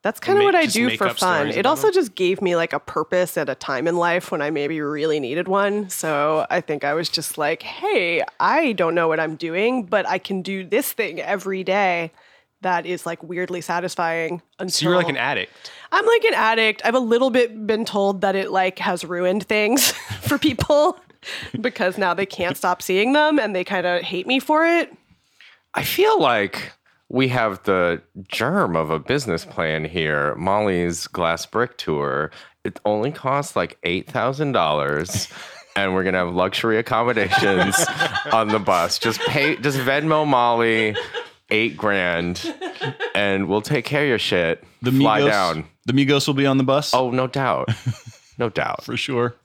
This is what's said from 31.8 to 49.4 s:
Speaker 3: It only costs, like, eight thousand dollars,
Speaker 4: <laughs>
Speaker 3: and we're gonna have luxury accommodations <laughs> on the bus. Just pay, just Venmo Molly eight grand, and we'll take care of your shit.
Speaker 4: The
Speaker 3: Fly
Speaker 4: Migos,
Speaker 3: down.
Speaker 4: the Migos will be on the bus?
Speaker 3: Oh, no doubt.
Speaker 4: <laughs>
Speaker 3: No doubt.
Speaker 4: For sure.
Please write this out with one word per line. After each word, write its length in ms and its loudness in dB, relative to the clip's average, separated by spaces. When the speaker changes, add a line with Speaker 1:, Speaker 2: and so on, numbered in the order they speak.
Speaker 3:
It 220 -10
only 260 0
costs, 440 -4
like, 280 -2
eight 260 -2
thousand 440 -2
dollars, 760 0
Speaker 4:
<laughs> 220 -20
Speaker 3:
and 180 0
we're 120 0
gonna 120 2
have 160 0
luxury 440 0
accommodations 960 2
<laughs> 240 -4
on 160 4
the 120 2
bus. 400 2
Just 220 -2
pay, 360 0
just 220 -2
Venmo 460 2
Molly 720 2
eight 260 0
grand, 760 0
and 340 0
we'll 140 0
take 240 -4
care 160 -2
of 60 0
your 100 2
shit. 460 0
Speaker 4:
The 100 0
Speaker 3:
Fly 300 4
Speaker 4:
Migos, 80 4
Speaker 3:
down. 360 0
Speaker 4:
the 80 -2
Migos 320 4
will 80 0
be 140 2
on 100 4
the 60 2
bus? 320 0
Speaker 3:
Oh, 160 2
no 160 0
doubt. 480 -2
Speaker 4:
<laughs> 40 -18
Speaker 3:
No 100 -2
doubt. 340 -4
Speaker 4:
For 140 -6
sure. 480 -2